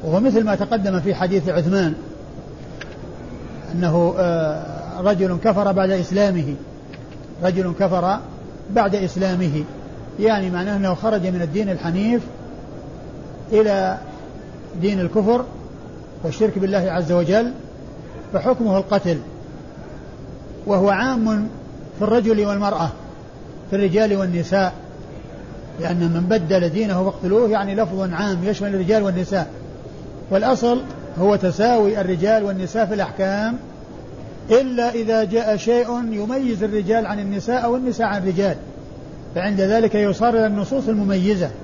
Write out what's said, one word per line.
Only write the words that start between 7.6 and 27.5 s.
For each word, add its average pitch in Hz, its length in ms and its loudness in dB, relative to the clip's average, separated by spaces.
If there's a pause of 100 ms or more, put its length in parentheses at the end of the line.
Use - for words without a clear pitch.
كفر 190 400 2 (560)
بعد 202 200 4
إسلامه، 180 680 0 (560)
يعني 208 300 4
معناه 185 280 -2
أنه 190 160 2
خرج 202 340 0
من 180 140 0
الدين 190 280 0
الحنيف 190 520 0 (1300)
إلى 196 460 4 (840)
دين 196 180 2
الكفر 220 460 2 (800)
والشرك 196 360 0
بالله 196 180 2
عز 175 340 0
وجل، 185 400 4 (840)
فحكمه 220 440 2
القتل، 190 400 2 (1500)
وهو 202 240 4
عام 220 580 2 (520)
في 202 60 0
الرجل 214 400 4
والمرأة، 202 440 0 (800)
في 190 60 0
الرجال 202 400 4
والنساء، 185 580 2 (1040)
لأن 170 200 0
"من 170 300 2
بدل 180 400 4
دينه 190 340 0
فاقتلوه" 196 460 4
يعني 196 260 0